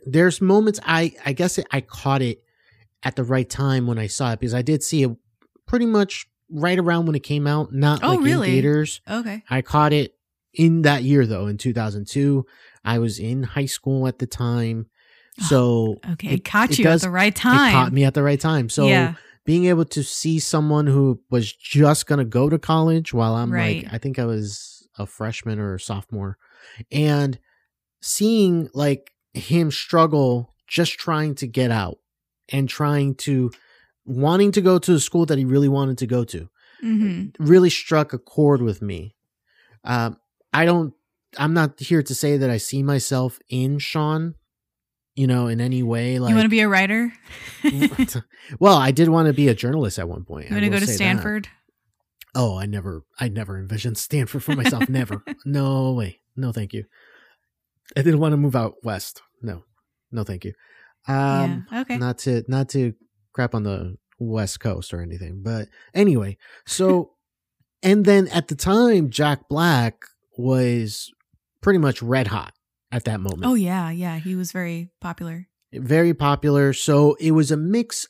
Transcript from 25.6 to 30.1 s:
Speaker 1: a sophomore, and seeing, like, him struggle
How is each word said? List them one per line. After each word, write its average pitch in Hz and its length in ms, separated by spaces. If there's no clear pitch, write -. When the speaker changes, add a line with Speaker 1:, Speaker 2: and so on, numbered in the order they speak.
Speaker 1:
a 92 40
sophomore, 98 580
and 143 460
seeing, 202 720
like, 143 380
him 156 380
struggle 143 840